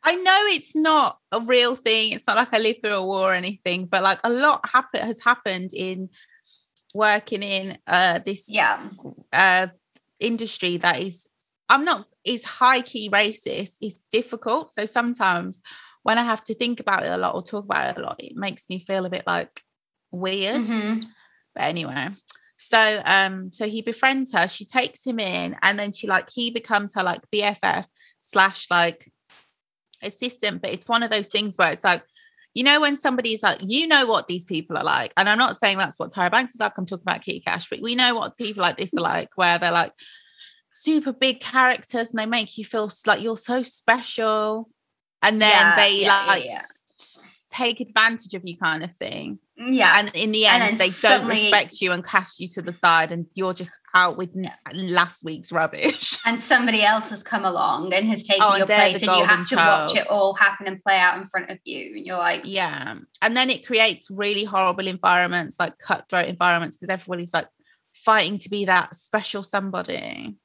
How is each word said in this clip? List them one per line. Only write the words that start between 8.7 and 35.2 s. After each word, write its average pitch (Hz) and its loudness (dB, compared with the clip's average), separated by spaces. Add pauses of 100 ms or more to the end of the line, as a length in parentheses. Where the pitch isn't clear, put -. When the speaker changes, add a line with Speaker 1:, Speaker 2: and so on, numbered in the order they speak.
Speaker 1:
uh, 185 4 (520)
industry 220 -4
that 175 0
is, 180 -10 (420)
I'm 269 6
not, 269 -2 (180)
is 233 -4
high 254 2
key 214 -8
racist. 208 -2
It's 208 -10
difficult. 233 -2
So 214 -4
sometimes 196 -2 (420)
when 220 2
I 240 0
have 220 -2
to 220 -6
think 240 -4
about 190 0
it 170 -4
a 180 -2
lot 180 -2
or 185 -6
talk 202 -10
about 71 -2
it - -12
a - -8
lot, - -8
it - -16
makes 190 -8
me 185 -6
feel 190 -4
a 175 -6
bit, 185 -8
like, 175 -4 (500)
weird. 190 -2
Speaker 2:
Mm-hmm. 220 -2 (540)
Speaker 1:
But - -8
anyway, 143 -6 (500)
so, 214 2
um, 190 0
so 214 -6
he 220 -6
befriends 262 -2
her, 185 2
she - -12
takes - -4
him 233 -4
in, 180 -4
and 202 4
then 208 -6
she, - -12
like, 190 0
he 240 -4
becomes 220 -4
her, 202 -2
like, 180 -2 (100)
B 208 -2
F 202 -2
F 185 0 (340)
slash, - 0
like, 170 0 (880)
assistant. 208 -6
But - -6
it's - -12
one 233 2
of 226 -4
those 208 -2
things 208 -4
where 170 4
it's 160 -8
like, 180 2 (520)
you 233 -2
know, 285 6
when 285 0
somebody's 247 -2
like, - 2
you 247 0
know 285 4
what 220 0
these 175 -6
people 165 -6
are - -4
like. 135 0
And 196 2